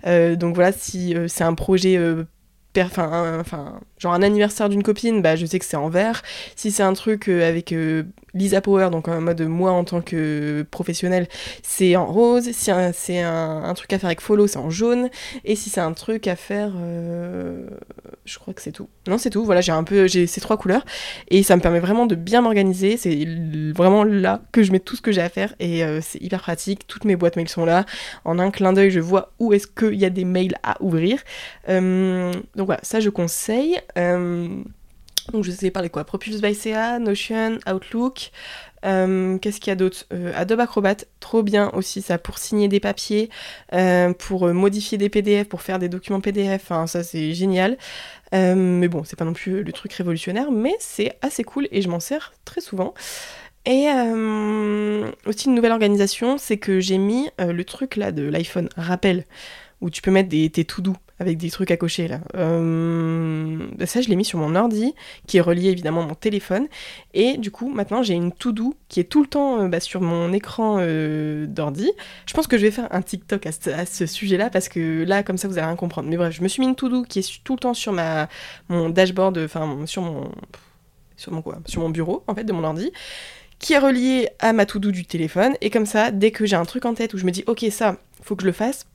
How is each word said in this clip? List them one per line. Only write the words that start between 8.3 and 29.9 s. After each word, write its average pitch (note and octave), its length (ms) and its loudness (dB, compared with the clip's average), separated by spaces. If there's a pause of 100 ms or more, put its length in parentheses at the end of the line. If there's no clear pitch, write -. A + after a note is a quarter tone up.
Lisa G3 240 2
Power, F#3+ 300 4
donc E3 160 -2
en E3+ 140 -2
mode E3 220 0
moi E3+ 280 2
en F3+ 140 2
tant F3 160 -2
que D3+ 720 -2
professionnelle, F3+ 560 -2 (340)
c'est F3+ 320 2
en F3+ 100 4
rose. A#3+ 460 4
Si A3 220 -2
un, F3+ 200 2
c'est F3+ 280 -4
un, E3 420 -2
un F3 120 -4
truc - 180 -6
à G3 80 0
faire F#3+ 80 -2
avec E3+ 120 -2
Follow, G#3 280 4
c'est G3+ 80 -4
en C#3+ 140 -4
jaune. A#3+ 380 2 (360)
Et - 100 0
si G3+ 160 -8
c'est F#3+ 100 -2
un E3 120 0
truc A3 340 -4
à F3+ 80 0
faire, G3+ 420 -4
euh, F3 920 -8 (560)
je - 160 -14
crois - 120 -12
que - 80 -14
c'est - 120 -12
tout. - 160 -16 (180)
Non, F#3+ 120 0
c'est B3 120 -2
tout. G3+ 140 0
Voilà, F#3 160 4
j'ai F3+ 100 2
un D#3+ 140 2
peu, F#3+ 240 6
j'ai F3+ 180 4
ces - 140 -6
trois - 160 0
couleurs. G#3 280 0 (440)
Et G3 160 8
ça G3 100 8
me F3 80 6
permet E3+ 160 4
vraiment G#3 280 2
de G3+ 100 2
bien F#3+ 240 4
m'organiser. G3 560 4
C'est F#3+ 160 0
l-, D#3 600 -2
vraiment F#3 300 6
là G3+ 480 2
que A3+ 140 6
je F#3+ 80 4
mets F#3+ 80 6
tout A#3+ 160 -10
ce - 40 -10
que A3 120 0
j'ai F#3 100 2
à E3+ 60 0
faire. G3 320 -4
Et, E3+ 240 0
euh, D#3 180 -2
c'est - 180 -12
hyper F3+ 200 -4
pratique. F#3+ 480 -6
Toutes - 160 -14
mes G#3 100 6
boîtes E3+ 220 2
mail E3+ 120 -2
sont E3+ 160 -2
là. F3 220 4 (380)
En E3+ 160 0
un F#3+ 100 2
clin F#3 220 2
d'œil, G3 180 8
je F#3 80 2
vois F3+ 400 0
où A3+ 140 4
est-ce G3+ 160 2
qu'il G#3+ 260 0